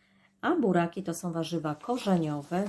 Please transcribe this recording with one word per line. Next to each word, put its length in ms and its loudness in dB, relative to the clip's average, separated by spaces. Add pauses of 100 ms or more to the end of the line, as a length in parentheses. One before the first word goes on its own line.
(420)
A 140 2
buraki 480 2
to 100 -4
są 180 -6
warzywa 440 -2
korzeniowe, 920 0